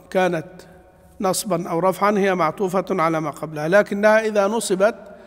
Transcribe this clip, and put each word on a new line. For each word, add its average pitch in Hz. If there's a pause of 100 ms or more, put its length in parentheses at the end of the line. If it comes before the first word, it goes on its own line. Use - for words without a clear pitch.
(100)
كانت 180 (760)
نصبا 180
أو 170
رفعا، 190
هي 190
معطوفة 180
على 165
ما 156
قبلها، 151
لكنها 208
إذا 208
نصبت، 214 (320)